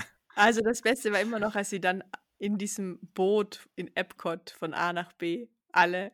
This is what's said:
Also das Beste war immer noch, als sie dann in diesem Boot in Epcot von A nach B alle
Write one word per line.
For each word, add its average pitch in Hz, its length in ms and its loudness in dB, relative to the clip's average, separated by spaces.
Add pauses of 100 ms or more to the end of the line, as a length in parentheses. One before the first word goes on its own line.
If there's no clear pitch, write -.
(340)
Also 220 280 6
das 233 200 0
Beste 214 300 0
war 196 80 4
immer 220 180 -2
noch, 214 160 -2
als 202 160 -2
sie 196 100 -4
dann 185 220 0 (360)
in 208 180 0
diesem 196 420 -6 (160)
Boot 202 640 0
in 180 180 -10
Epcot - 560 -6
von 160 220 -8
A 175 200 0
nach 175 200 -6
B 175 360 -6 (240)
alle 180 420 2